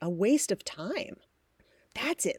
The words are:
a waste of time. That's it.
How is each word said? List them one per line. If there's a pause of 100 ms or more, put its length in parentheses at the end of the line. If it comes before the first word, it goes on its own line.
a
waste
of
time. (760)
That's
it.